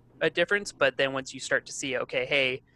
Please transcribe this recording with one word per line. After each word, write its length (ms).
a 80
difference. 420
But 260
then 160
once 200
you 60
start 260
to 80
see, 240
okay, 280
hey, 360